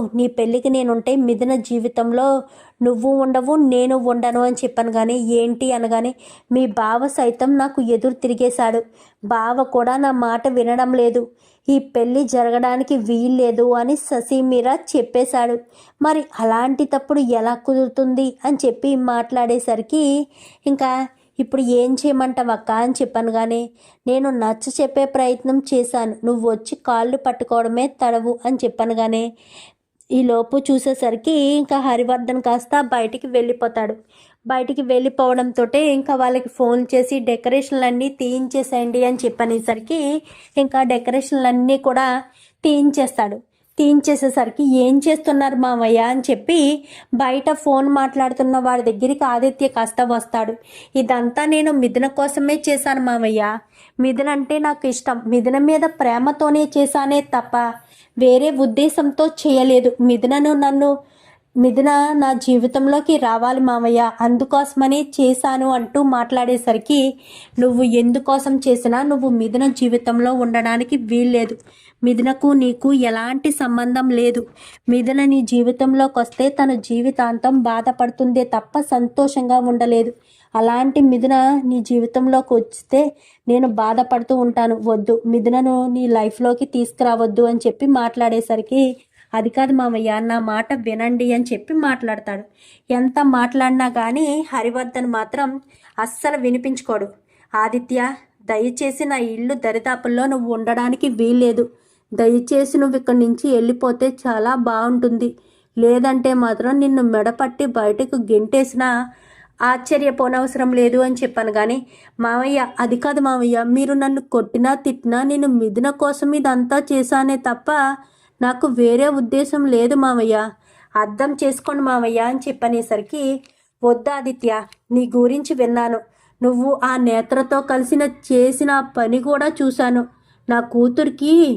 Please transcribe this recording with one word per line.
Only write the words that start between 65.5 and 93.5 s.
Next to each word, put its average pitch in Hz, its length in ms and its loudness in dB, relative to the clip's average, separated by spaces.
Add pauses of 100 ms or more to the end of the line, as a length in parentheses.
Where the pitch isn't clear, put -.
అంటూ 247 360 -2
మాట్లాడేసరికి 247 920 0 (580)
"నువ్వు 247 260 4 (100)
ఎందుకోసం 269 640 2
చేసినా 247 440 0
నువ్వు 277 280 0
మిథున 233 420 0
జీవితంలో 240 640 0
ఉండడానికి 240 680 -2
వీల్లేదు. 233 540 0 (460)
మిథునకు 247 500 0
నీకు 254 360 2 (140)
ఎలాంటి 240 500 -2
సంబంధం 247 580 -2
లేదు. 240 300 2 (480)
మిథున 247 360 2
నీ 277 180 4
జీవితంలోకి 262 760 2
వస్తే 240 300 -2
తన 277 220 0 (100)
జీవితాంతం 240 800 0
బాధపడుతుందే 247 800 0
తప్ప 240 380 -4
సంతోషంగా 254 760 0
ఉండలేదు. 240 540 0 (420)
అలాంటి 247 460 2
మిథున 262 360 4 (280)
నీ 247 160 0
జీవితంలోకి 254 720 0
వస్తే 233 460 0 (460)
నేను 247 260 2
బాధపడుతూ 233 640 0
ఉంటాను. 233 460 2
వద్దు, 220 320 0 (120)
మిథునను 240 500 2 (120)
నీ 247 200 -2
లైఫ్లోకి 240 580 0
తీసుకురావద్దు" 233 800 0
అని 233 180 0
చెప్పి 240 280 -2
మాట్లాడేసరికి 233 920 0 (500)
"అది 220 180 -2
కాదు 262 220 0
మామయ్య, 226 480 0
నా 233 200 -2
మాట 220 280 -4 (100)
వినండి" 233 540 -2
అని 240 140 0
చెప్పి 240 280 -6
మాట్లాడతాడు. 226 680 -4 (460)
ఎంత 254 280 0 (100)
మాట్లాడినా 254 640 2